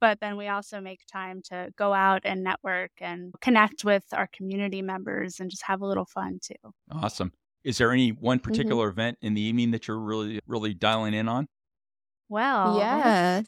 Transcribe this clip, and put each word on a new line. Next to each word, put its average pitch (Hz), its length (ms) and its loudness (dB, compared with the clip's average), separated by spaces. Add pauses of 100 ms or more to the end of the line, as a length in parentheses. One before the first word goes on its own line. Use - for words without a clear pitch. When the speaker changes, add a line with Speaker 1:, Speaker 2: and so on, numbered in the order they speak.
Speaker 1:
but 214 200 4
then 208 180 -6
we 202 100 -8
also 202 320 -6
make 190 260 -12
time 185 440 -12
to 180 260 -10
go 202 160 2
out 190 320 4
and 190 180 -2
network 185 560 -2
and 180 340 -10 (100)
connect 214 420 4
with 202 200 4 (100)
our 190 180 0
community 190 500 -6
members 190 560 -6
and 185 120 -8
just 190 140 -14
have 190 180 -2
a 196 40 -4
little 190 200 -2
fun 190 360 -8
too. - 300 -18 (180)
Speaker 2:
Awesome. 107 420 -4 (320)
Is 127 140 -2
there 120 140 6
any 123 180 4
one 117 280 0
Speaker 3:
Mm-hmm. - 120 -2
Speaker 2:
particular 120 380 2
event 113 340 -2
in 107 120 0
the 104 80 0
evening 117 280 2
that 113 160 -2
you're 110 140 -4
really, 107 460 -4
really 107 280 -2
dialing 107 400 0
in 110 140 0
on? 127 180 -2 (840)
Speaker 1:
Well. 208 460 2
Speaker 3:
Yeah. 208 680 4